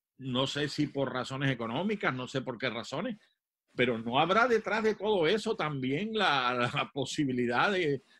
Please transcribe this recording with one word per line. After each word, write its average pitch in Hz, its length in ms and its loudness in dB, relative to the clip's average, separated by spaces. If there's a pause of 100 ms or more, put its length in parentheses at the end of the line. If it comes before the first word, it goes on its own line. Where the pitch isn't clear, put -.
(180)
No 131 300 0
sé 147 220 -2
si 147 180 0
por 131 260 -2
razones 131 380 -2
económicas, 147 640 -2
no 127 140 -6
sé 131 140 -2
por 120 160 -8
qué 127 120 -2
razones, 143 480 -6 (580)
pero 120 240 2
¿no 117 200 0
habrá 196 280 6
detrás 220 360 0
de 214 120 2
todo 196 320 2
eso 214 280 0
también 151 600 -2
la, 143 380 2 (200)
la 139 200 -4
posibilidad 127 800 0
de, 160 320 0 (160)